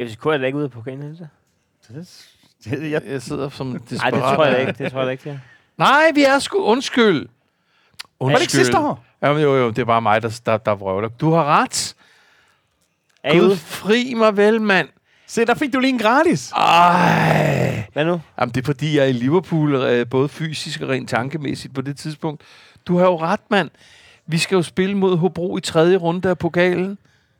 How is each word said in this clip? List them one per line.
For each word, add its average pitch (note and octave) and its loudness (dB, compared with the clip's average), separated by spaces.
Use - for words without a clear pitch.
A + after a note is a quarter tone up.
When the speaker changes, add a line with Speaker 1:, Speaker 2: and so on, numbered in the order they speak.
Speaker 1:
F - -10
C G#2 -16
K - -8
er D#3 0
da C3 -2
ikke C3+ -2
ude D3 -4
af C3 -8
pokalen, B2+ -14
er D3 -14
det? D#3+ -18
Speaker 2:
Det, C3 -6
det, D#3 -6
jeg D3+ -2
Speaker 3:
Jeg C3 -6
sidder C#3+ -6
som C3 -8
Speaker 1:
Ej, A#2+ -6
det A#2 -16
Speaker 3:
desperat. B2+ 0
Speaker 1:
tror D#3 4
jeg C3+ 4
da B2+ 0
ikke. C3+ -4
Det C3+ -6
tror C3 -8
jeg C3 -2
da B2+ -4
ikke, C3+ -10
ja. C#3+ -10
Speaker 3:
Nej, C#4 4
vi C#4+ 4
er C4+ 4
sgu... - -4
Undskyld. G#3+ 2
Speaker 2:
Var C3 0
det A#3+ 4
ikke F4 -2
sidste B2+ 4
Speaker 3:
Undskyld. D4+ 0
Speaker 2:
år? D#3 -8
Speaker 3:
Jamen, D3 2
jo, C#3 4
jo, B2 2
det A2 -6
er B2 0
bare A2+ 2
mig, A2 2
der, A2+ -6
der, A2 0
der G#2+ -2
vrøvler. G2 -4
Du D3+ -2
har E3 2
ret. - -6
Speaker 1:
Er C#3+ 0
I E3 8
Speaker 3:
Gud G#3 6
Speaker 1:
ude? G3 4
Speaker 3:
fri A#3+ -2
mig A3 2
vel, G#3+ 4
mand. F#3+ 2
Speaker 2:
Se, A3+ 0
der A#3+ 4
fik B3 -4
du C4+ 2
lige C4 2
en B3 -2
gratis. A#3+ 2
Speaker 3:
Ej. E3 2
Speaker 1:
Hvad D3 -2
nu? E3+ -2
Speaker 3:
Jamen, A#2+ -2
det C3 -2
er A#2+ -6
fordi, D3 -2
jeg C#3 4
er C3+ 2
i - 2
Liverpool, D3 0
øh, B2 0
både C3 0
fysisk D3+ -10
og C#3 -8
rent C3 -4
tankemæssigt C3+ -6
på C3+ -8
det C3+ -8
tidspunkt. D#3 -10
Du F3+ 0
har F3+ 4
jo F3+ 2
ret, E3+ -2
mand. G3 0
Vi E3 -2
skal - -2
jo F#3 4
spille F#3+ -2
mod F#3+ 2
Hobro F3+ -2
i F#3+ -6
tredje F3 2
runde F3 -2
af F3+ 0
pokalen. F3+ -2